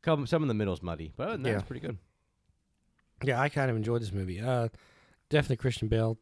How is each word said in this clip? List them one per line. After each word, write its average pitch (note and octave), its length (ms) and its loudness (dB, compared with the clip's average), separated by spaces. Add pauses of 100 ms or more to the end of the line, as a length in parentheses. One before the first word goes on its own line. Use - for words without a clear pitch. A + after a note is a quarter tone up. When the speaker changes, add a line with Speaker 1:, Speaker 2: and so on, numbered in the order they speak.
Speaker 1:
Come, D3 220 2
some D#3+ 160 2
of D3+ 60 2
the A#2+ 60 2
middle's G2 280 0
muddy, E2 360 -6
but B2+ 60 -6
other G3+ 100 -4
than D3+ 100 -6
that, B2+ 60 0
Speaker 2:
Yeah. G#2+ 80 2
Speaker 1:
it's F#2 100 -4
pretty C3 180 -10
good. G#2+ 120 -6 (1300)
Speaker 2:
Yeah, B2+ 180 2
I C#3+ 80 2
kind C3+ 200 2
of A#2 60 2
enjoyed A2+ 260 0
this G2 120 -6
movie. F#2 260 -4
Uh, A#2+ 300 0 (600)
definitely C#3 280 2
Christian A#2 320 -2
Bale A2+ 320 2